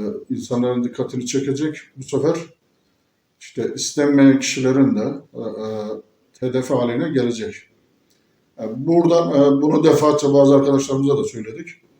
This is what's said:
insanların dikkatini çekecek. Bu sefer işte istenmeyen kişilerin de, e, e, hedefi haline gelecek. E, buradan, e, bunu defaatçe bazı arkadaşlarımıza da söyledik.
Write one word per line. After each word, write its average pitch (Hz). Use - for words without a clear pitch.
insanların 123
dikkatini 123
çekecek. 139
Bu 131
sefer 147
işte -
istenmeyen 139
kişilerin 131
de, 107
e, 123
e, 107
hedefi 127
haline 123
gelecek. 113
E, 123
buradan, 170
e, 139
bunu 151
defaatçe 147
bazı 139
arkadaşlarımıza 139
da -
söyledik. 113